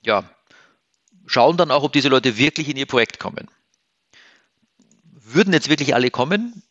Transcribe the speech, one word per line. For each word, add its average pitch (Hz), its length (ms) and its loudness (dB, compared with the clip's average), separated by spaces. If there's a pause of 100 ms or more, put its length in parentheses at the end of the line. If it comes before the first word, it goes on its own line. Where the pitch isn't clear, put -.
ja, 101 240 -2 (960)
schauen 139 300 2
dann 170 140 0
auch, 139 140 0
ob 139 80 -2
diese 143 160 0
Leute 127 280 2
wirklich 143 320 -2
in 143 80 -8
ihr 135 100 -8
Projekt - 340 -2
kommen. - 280 -12 (1600)
Würden 151 480 -2
jetzt 151 160 2
wirklich 143 260 0
alle 123 160 2
kommen 208 600 -4